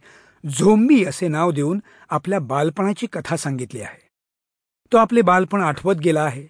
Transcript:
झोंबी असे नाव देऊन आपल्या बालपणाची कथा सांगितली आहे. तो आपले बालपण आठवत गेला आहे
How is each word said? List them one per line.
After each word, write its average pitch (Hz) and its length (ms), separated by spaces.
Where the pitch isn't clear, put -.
झोंबी 214 460
असे 156 220
नाव 160 240
देऊन 147 280
आपल्या 180 300
बालपणाची 160 760
कथा 165 220
सांगितली 127 460
आहे. - 280
तो 233 60
आपले 226 240
बालपण 185 400
आठवत 170 340
गेला 156 280
आहे 143 260